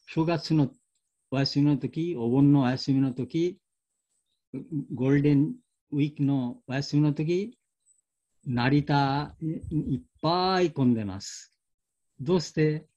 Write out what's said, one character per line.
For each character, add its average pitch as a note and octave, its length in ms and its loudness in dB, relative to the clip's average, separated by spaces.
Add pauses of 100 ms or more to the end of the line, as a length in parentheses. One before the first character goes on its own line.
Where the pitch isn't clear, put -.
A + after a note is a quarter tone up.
正 D#3+ 180 -2
月 D#3+ 300 -2
の D3+ 160 4 (600)
お C3 80 -2
休 C#3 220 0
み D3 60 4
の D3 120 4
時、 D#3+ 380 -6
お A#2 140 -2
盆 C#3 220 6
の C#3+ 100 6
お B2 60 2
休 C3 240 -2
み C3+ 80 2
の C3+ 120 0
時、 E3 460 -4 (1400)
ゴ B2 120 -2
ー C3+ 100 2
ル C#3+ 60 4
デ D3 120 4
ン C#3+ 200 2 (360)
ウ D3 80 -4
ィ D3 160 0
ー - 20 -20
ク D3+ 60 -2
の C3+ 460 -2
お B2+ 60 -6
休 C#3+ 220 -4
み D3 60 4
の D3+ 100 2
時、 F3 460 -4 (840)
成 C3 400 2
田 C#3+ 560 -2
い D#3 580 -6
っ - 20 -6 (220)
ぱ F3+ 380 0
い F3 120 0
混 C3 200 2
ん - 20 4
で A2 100 -2
ま G2 160 -8
す。 - 360 -18 (640)
ど D#3 160 0
う F3 40 2
し - 120 -10
て？ D3+ 340 0 (100)